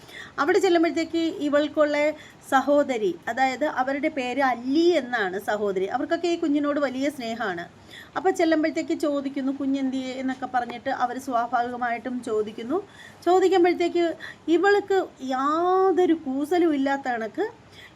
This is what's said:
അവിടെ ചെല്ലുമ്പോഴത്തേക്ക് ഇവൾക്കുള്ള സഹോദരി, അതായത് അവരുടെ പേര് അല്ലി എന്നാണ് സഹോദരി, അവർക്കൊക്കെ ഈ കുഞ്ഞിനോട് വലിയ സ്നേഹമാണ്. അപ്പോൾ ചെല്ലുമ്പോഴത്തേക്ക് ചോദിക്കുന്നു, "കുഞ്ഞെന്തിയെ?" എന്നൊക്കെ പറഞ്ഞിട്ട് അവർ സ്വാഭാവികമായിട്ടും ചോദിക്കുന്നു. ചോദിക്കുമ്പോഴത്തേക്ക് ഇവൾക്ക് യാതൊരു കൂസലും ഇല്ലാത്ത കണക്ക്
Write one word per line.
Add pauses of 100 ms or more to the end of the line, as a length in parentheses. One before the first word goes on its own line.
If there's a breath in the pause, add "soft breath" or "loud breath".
(400 loud breath)
അവിടെ
ചെല്ലുമ്പോഴത്തേക്ക് (240)
ഇവൾക്കുള്ള (520 loud breath)
സഹോദരി, (120)
അതായത്
അവരുടെ
പേര്
അല്ലി (140)
എന്നാണ്
സഹോദരി,
അവർക്കൊക്കെ
ഈ
കുഞ്ഞിനോട്
വലിയ
സ്നേഹമാണ്. (380 loud breath)
അപ്പോൾ
ചെല്ലുമ്പോഴത്തേക്ക്
ചോദിക്കുന്നു,
"കുഞ്ഞെന്തിയെ?"
എന്നൊക്കെ
പറഞ്ഞിട്ട്
അവർ
സ്വാഭാവികമായിട്ടും
ചോദിക്കുന്നു. (380 loud breath)
ചോദിക്കുമ്പോഴത്തേക്ക് (420 loud breath)
ഇവൾക്ക് (160)
യാതൊരു
കൂസലും
ഇല്ലാത്ത
കണക്ക് (500 loud breath)